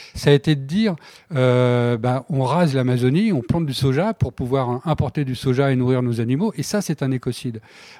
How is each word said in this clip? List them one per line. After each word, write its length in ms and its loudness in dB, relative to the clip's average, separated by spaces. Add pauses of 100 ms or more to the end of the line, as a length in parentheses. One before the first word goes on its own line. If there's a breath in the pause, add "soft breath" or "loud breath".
(140)
ça 160 2
a 40 10
été 220 4
de 60 -2
dire, 340 -2 (400 loud breath)
euh, 640 2
bah, 320 -2
on 140 -2
rase 320 2
l'Amazonie, 580 2
on 80 0
plante 240 -2
du 80 -4
soja 400 0
pour 180 -2
pouvoir 560 -4
importer 380 -2
du 80 -4
soja 380 0
et 40 2
nourrir 280 2
nos 180 0
animaux, 340 -2
et 60 -6
ça, 200 -4
c'est 200 -6
un 80 -2
écocide. 520 -6 (380 loud breath)